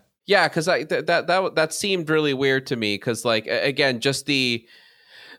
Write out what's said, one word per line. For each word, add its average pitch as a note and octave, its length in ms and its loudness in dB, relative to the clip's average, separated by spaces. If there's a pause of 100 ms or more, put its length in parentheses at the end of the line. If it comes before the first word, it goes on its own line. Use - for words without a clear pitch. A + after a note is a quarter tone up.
(260)
Yeah, F#3 220 4
'cause D#3+ 200 -2
I, D#3+ 160 2
th-, D#3 220 -4
that, E3 200 0
that, F3+ 300 0
that D#3 160 0
seemed F#3 380 -2
really D3+ 240 2
weird C3+ 340 0
to C3+ 80 -2
me G#2 220 -2
'cause, A2+ 260 -4
like, A2+ 220 0
a-, A2 200 0
again, C3+ 320 0
just C3+ 280 -2
the, B2+ 420 -2 (720)